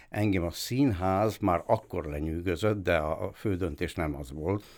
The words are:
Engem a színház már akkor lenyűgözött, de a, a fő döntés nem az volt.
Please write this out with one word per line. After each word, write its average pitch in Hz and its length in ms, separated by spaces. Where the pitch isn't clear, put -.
Engem 101 340
a 85 80
színház 104 840
már 90 280
akkor 92 400
lenyűgözött, 85 800
de 87 140
a, 80 300
a 101 40
fő 104 240
döntés 85 380
nem 78 220
az 69 160
volt. 87 320